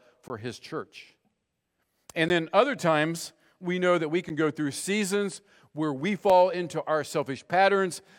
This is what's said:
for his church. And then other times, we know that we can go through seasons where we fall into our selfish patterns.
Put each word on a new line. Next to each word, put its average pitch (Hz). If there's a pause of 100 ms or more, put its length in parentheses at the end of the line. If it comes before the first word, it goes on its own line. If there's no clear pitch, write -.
(220)
for 123
his 110
church. - (960)
And 165
then 165
other 247
times, 160 (300)
we 180
know 180
that 160
we 175
can 165
go 156
through 147
seasons 202 (300)
where 151
we 165
fall 185
into 165
our 151
selfish 139
patterns. 190 (180)